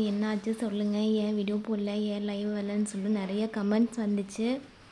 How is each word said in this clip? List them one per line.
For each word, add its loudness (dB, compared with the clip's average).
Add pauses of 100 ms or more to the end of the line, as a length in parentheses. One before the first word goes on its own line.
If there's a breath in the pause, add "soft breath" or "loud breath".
என்னாச்சு 0
சொல்லுங்க, 0
ஏன் 2
வீடியோ 0
போடல, -2
ஏன் -2
லைவ் -2
வரலன்னு?" 0
சொல்லி -4
நிறைய 0
கமெண்ட்ஸ் 2
வந்துச்சு. 0 (320 loud breath)